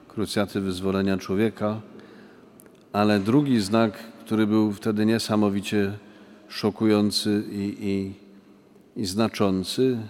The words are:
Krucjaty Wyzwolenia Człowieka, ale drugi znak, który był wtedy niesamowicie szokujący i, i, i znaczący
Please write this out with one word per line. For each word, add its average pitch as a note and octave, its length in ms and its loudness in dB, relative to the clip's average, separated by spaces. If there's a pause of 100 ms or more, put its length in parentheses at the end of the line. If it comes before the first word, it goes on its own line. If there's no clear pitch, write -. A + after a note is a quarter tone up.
Krucjaty G2+ 520 -4
Wyzwolenia F#2+ 580 -2
Człowieka, G#2+ 600 -2 (1120)
ale G#2 280 4
drugi B2 400 2
znak, G#2+ 320 2 (320)
który A2 220 2
był G#2+ 260 4
wtedy G#2+ 340 -2
niesamowicie G#2 880 0 (560)
szokujący G#2 1000 0
i, G2+ 300 -6
i, G2 320 -4 (880)
i G2 40 -2
znaczący G#2+ 920 0 (120)